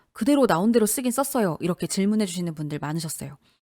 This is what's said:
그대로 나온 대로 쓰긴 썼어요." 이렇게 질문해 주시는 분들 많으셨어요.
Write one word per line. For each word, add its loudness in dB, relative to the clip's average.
그대로 4
나온 4
대로 4
쓰긴 -2
썼어요." 0
이렇게 -2
질문해 0
주시는 -6
분들 -6
많으셨어요. -8